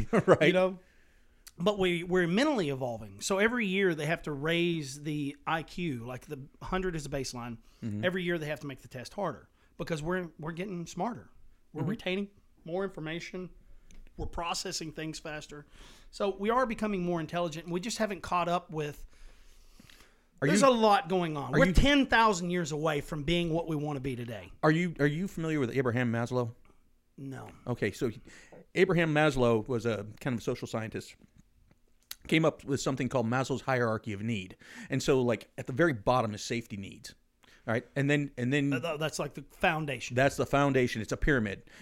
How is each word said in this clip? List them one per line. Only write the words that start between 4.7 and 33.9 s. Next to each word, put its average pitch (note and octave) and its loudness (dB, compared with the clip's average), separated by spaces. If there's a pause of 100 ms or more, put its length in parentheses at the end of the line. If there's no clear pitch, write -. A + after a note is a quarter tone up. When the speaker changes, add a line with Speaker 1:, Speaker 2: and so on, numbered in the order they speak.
Speaker 2:
the D3 -4 (100)
I D#3+ -2
Q, C#3+ -6
like, B2+ -12
the D3 -12 (240)
hundred F#3 -2
is D3 -6
the C#3+ -8
baseline. B2 -6 (280)
Speaker 1:
Mm-hmm. G#2 -4
Speaker 2:
Every F#3 0
year F3 -2
they D3 -8
have D3 -6
to C#3+ -10
make C3 -12
the - -20
test - -14
harder D3+ -6 (280)
because D#3+ -6
we're, F3 -4 (100)
we're E3 -8
getting F3 -8
smarter. F3 -6 (440)
We're - -6
Speaker 1:
Mm-hmm. E3+ -2
Speaker 2:
retaining G3 -4 (380)
more F3 -4
information. E3+ -8 (680)
We're - -6
processing F3 -6
things D#3 -8
faster. D3 -12 (440)
So G3 -2
we G#3 -2
are B3+ 4
becoming G#3+ -2
more F3 0
intelligent, E3 -4
and E3+ -6
we F#3 0
just G#3+ -6
haven't G3+ -2
caught F3 0
up F3 0
with D3 -6 (1400)
Speaker 1:
Are C#3+ 2
Speaker 2:
There's G3 6
Speaker 1:
you, C#4 8
Speaker 2:
a C4 8
lot G#3+ 6
going E3+ 0
on. C3 -6
Speaker 1:
are D3+ 6
Speaker 2:
We're F3+ 10
Speaker 1:
you F#3+ 2
Speaker 2:
ten C#4 8
thousand G#3 4
years F3 -2
away D3+ 0
from D3+ -8
being E3+ 2
what E3 -2
we D#3+ -2
wanna D3 -2
be B2+ -4
today. A2+ -10 (120)
Speaker 1:
are D#3 6
you, E3+ 2
are D3 4
you D#3+ 0
familiar D#3+ -2
with A#2 2
Abraham B2 2
Maslow? A#2+ 0 (680)
Speaker 2:
No. C3 -12 (200)
Speaker 1:
Okay, A#2+ 0
so - -2 (640)
Abraham E3+ 4
Maslow B2+ 4
was A#2 -2
a G#2 -2 (140)
kind B2+ -4
of G#2+ -4
social - -4
scientist, - -8 (1120)
came D#3+ 4
up - 0
with C3+ -2
something C3+ -2
called A#2 0
Maslow's B2+ -2
hierarchy A2+ -2